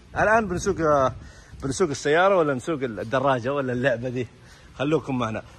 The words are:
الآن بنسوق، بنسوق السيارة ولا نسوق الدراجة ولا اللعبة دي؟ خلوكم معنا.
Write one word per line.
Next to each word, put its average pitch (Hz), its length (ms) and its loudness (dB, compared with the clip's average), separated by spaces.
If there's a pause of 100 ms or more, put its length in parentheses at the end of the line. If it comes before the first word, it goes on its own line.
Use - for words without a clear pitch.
(180)
الآن 214 300 2
بنسوق، 175 280 -2 (840)
بنسوق 139 260 0
السيارة 165 480 2
ولا 151 180 2
نسوق 143 280 -4
الدراجة 127 680 0
ولا 135 200 -2
اللعبة 123 360 0
دي؟ 123 180 -4 (520)
خلوكم 135 400 -2
معنا. 110 240 -4 (160)